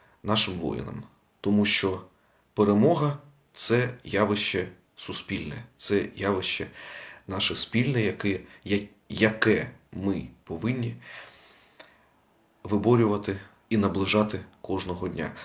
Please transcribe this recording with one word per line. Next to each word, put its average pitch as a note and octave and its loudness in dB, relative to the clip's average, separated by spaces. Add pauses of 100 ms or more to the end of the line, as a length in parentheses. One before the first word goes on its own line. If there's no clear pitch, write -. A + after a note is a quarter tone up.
(220)
нашим G#2 0
воїнам. C#2 -6 (380)
Тому G#2 4
що F#2+ 0 (520)
перемога — C#3 4 (340)
це B2 0 (100)
явище G2+ 0 (280)
суспільне, - -6 (120)
це G2+ 0 (120)
явище G2 -2 (600)
наше F#2+ -2
спільне, A#2+ 0
яке, G2 -2 (240)
я-, G2+ -2 (200)
яке G#2+ 2 (220)
ми F#2 -4 (160)
повинні A#2 -4 (1700)
виборювати G#2 2 (280)
і A2+ 0
наближати G2+ 2 (200)
кожного F2+ -4
дня. D#2+ -6 (140)